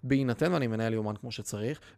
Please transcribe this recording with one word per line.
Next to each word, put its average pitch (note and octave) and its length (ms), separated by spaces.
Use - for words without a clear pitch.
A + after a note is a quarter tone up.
בהינתן C3+ 500
ואני C3+ 140
מנהל A2+ 260
יומן G#2+ 220
כמו A#2 160
שצריך, A2 480